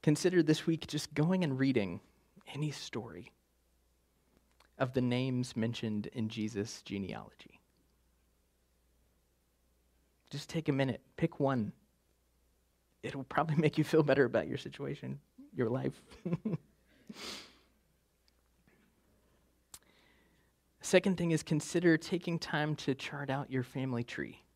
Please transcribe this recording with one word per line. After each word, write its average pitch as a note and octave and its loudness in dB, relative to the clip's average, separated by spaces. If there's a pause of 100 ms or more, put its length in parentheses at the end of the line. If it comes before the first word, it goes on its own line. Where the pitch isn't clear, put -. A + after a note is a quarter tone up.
Consider E3+ 4
this D#3 4
week E3 0
just - -6
going F3+ 2
and C3+ -2
reading A#2+ 0 (540)
any D3 -4
story G#2+ -12 (1500)
of B2+ -2
the C3 2
names B2 0
mentioned A2 -2
in A2 -4
Jesus' G#2+ -6
genealogy. - -10 (2750)
Just C#3+ -10
take D#3+ -4
a D3 2
minute, C3+ 0 (160)
pick - -2
one. C3 2 (1300)
It'll C3+ -8
probably D#3 2
make D#3 4
you D3+ 4
feel D#3 6
better C#3 6
about G#2 2
your A#2+ -4
situation, C#3 -8 (360)
your B2 0
life. C3 -2 (240)
<laughs> E3+ -2 (4000)
Second F#3 4
thing E3+ 2
is D#3 2
consider E3 4
taking E3+ -2
time D3+ 0
to - -2
chart C#3 -8
out C3+ -2
your C3 0
family B2+ -2
tree - -8 (140)